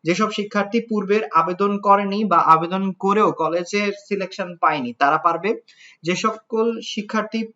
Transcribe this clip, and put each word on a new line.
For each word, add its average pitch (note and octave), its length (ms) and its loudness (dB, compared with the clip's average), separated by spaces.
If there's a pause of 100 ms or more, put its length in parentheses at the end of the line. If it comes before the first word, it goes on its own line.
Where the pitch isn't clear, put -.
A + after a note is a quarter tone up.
যেসব F#3+ 280 0
শিক্ষার্থী G#3 480 -2 (100)
পূর্বের G#3 320 0 (120)
আবেদন F3+ 460 0
করেনি G3+ 440 2
বা F#3 140 4
আবেদন E3+ 540 2
করেও G3 400 2
কলেজের F3+ 640 -2 (140)
সিলেকশন F#3 480 -6
পায়নি, D3 380 0
তারা C#3+ 240 4
পারবে। E3+ 440 0 (420)
যে F3 120 -2
সকল A3+ 680 -2
শিক্ষার্থী A3 760 -4